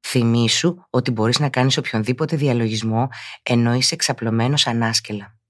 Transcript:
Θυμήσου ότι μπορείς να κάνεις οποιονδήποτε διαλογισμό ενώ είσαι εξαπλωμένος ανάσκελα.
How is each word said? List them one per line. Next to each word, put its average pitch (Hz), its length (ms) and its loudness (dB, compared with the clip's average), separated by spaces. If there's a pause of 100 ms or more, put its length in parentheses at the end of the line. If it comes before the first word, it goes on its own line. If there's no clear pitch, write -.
(120)
Θυμήσου 117 760 2
ότι 127 200 0
μπορείς 113 280 0
να 147 120 0
κάνεις 131 260 2
οποιονδήποτε 156 600 -2
διαλογισμό 113 720 0 (340)
ενώ 120 320 2
είσαι 127 200 0
εξαπλωμένος 123 720 0
ανάσκελα. 113 720 -4 (120)